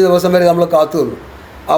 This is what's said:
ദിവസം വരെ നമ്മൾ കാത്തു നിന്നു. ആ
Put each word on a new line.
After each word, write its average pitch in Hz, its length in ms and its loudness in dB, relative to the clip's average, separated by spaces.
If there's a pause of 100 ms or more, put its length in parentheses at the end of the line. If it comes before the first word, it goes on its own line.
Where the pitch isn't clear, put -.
ദിവസം 180 260 0
വരെ 175 180 2
നമ്മൾ 170 140 0 (120)
കാത്തു 156 260 0
നിന്നു. 120 140 -4 (560)
ആ 160 60 2